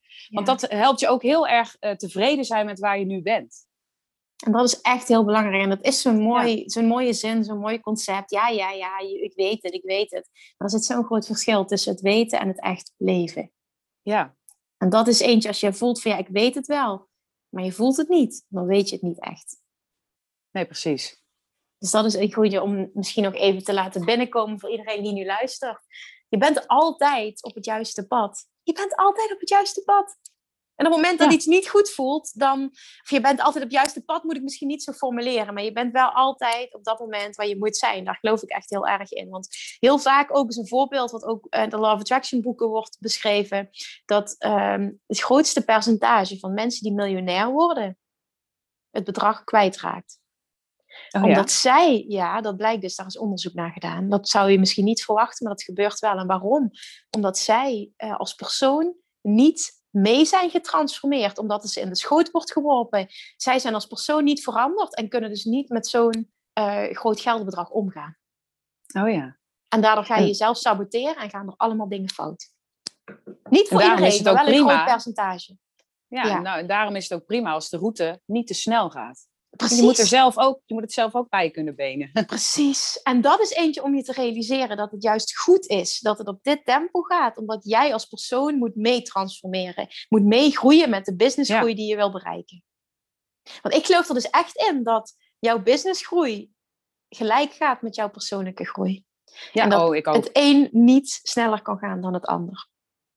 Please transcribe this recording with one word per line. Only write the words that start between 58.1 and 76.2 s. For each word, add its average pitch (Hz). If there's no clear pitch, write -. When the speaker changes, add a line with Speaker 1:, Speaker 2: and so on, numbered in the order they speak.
Speaker 2:
als -
persoon 311
niet 233
mee 226
zijn 359
getransformeerd, 285
omdat 214
het 208
ze -
in 190
de 240
schoot 320
wordt 330
geworpen. 240
Zij -
zijn 247
als 208
persoon -
niet 294
veranderd 277
en 220
kunnen 220
dus 202
niet 254
met 226
zo'n, 226
eh, 208
groot 220
geldbedrag 196
omgaan. 165
Speaker 1:
Oh 214
ja. 139
Speaker 2:
En 220
daardoor 214
ga 233
je 214
Speaker 1:
En 185
Speaker 2:
jezelf 214
saboteren 233
en 220
gaan 196
er 185
allemaal 220
dingen 190
fout. -
Niet 381
Speaker 1:
En 403
Speaker 2:
voor -
Speaker 1:
daarom -
Speaker 2:
iedereen, -
Speaker 1:
is -
het 214
Speaker 2:
maar -
Speaker 1:
ook 269
Speaker 2:
wel 294
een -
Speaker 1:
prima. 285
Speaker 2:
groot 160
percentage. 196
Speaker 1:
Ja, 247